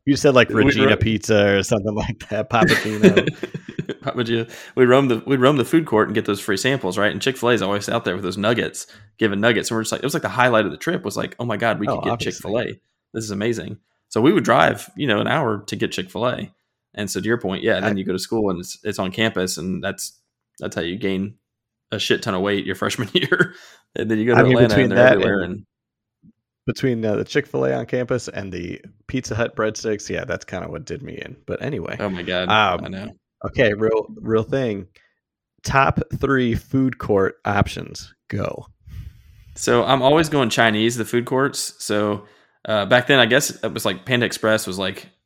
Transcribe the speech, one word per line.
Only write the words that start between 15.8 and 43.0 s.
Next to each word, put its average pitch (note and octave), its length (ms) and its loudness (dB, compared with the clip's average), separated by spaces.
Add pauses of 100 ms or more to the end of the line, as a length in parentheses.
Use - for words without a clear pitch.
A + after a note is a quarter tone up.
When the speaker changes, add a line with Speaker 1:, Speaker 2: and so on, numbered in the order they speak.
Speaker 2:
Chick-fil-A. A2+ 600 -6 (420)
And G2+ 140 -6
so F#2+ 120 -6
to F2 40 -6
your A#2 140 0
point, F#2+ 240 -6
yeah, G2 160 2
then G#2+ 160 -2
Speaker 1:
I - 20 -4
Speaker 2:
you F#2+ 60 -4
go F#2 80 -6
to F#2 80 -2
school G#2+ 300 -2
and F2 100 -4
it's, - 240 -14
it's G#2 160 -6
on F#2+ 120 -2
campus, F#2+ 460 -2
and F2+ 260 -6
that's, - 360 -10 (400)
that's G2 160 -8
how G2 60 -4
you F2+ 160 -4
gain G2 380 -4 (580)
a G#2 60 -6
shit - 220 0
ton G#2+ 140 -2
of F#2 60 -2
weight G2+ 240 0
your F#2+ 100 -4
<laughs> - 80 -8
freshman G#2 300 -4
year. - 400 2 (420)
And G#2+ 140 -4
then A2 80 2
you A2 80 0
go A#2+ 100 4
to A#2+ 40 8
Speaker 1:
I C3 40 8
mean, B2+ 100 6
Speaker 2:
Atlanta B2+ 160 8
Speaker 1:
between G2+ 160 4
Speaker 2:
and G2 60 0
they're A#2+ 140 6
Speaker 1:
that B2+ 80 8
Speaker 2:
everywhere G2 280 2
Speaker 1:
and F2+ 120 -4
Speaker 2:
and G#2 120 -12 (1000)
Speaker 1:
between, A#2+ 380 -2
uh, G#2+ 140 0
the A2 80 -2
Chick-fil-A C3 480 -2
on B2+ 120 -4
campus B2 440 -4
and G2 220 -10
the F2+ 280 -8 (280)
Pizza B2+ 280 -6
Hut A2+ 200 -2
breadsticks, A2 540 -4
yeah, F2 140 -4
that's F2 220 -8
kinda F2 240 -10
what D#2+ 160 -12
did - 180 -10
me - 180 -14
in. - 140 -14 (100)
But - 160 -8
anyway. A#2+ 380 -6
Speaker 2:
Oh G#2 100 -4
my F2+ 140 -6
God. F2+ 260 -4
Speaker 1:
Um, G2+ 360 2
Speaker 2:
I - 20 -10
know. F#2+ 240 -12 (360)
Speaker 1:
okay, G#2+ 260 2
real, A2 420 0
real A2 280 -2
thing. A2 440 -4 (760)
Top C#3 360 2 (160)
three B2+ 400 0
food C3 440 -2
court G2 360 0 (100)
options. - 680 -4 (160)
Go. - 360 -6 (880)
Speaker 2:
So A#2+ 280 2
I'm C3 180 2
always D3+ 280 4
going C#3 200 0
Chinese, A2+ 460 2
the A2+ 100 -4
food A#2+ 200 -2
courts. C3 480 -2 (100)
So, G#2 420 -2 (400)
uh, G#2 200 0
back B2 220 4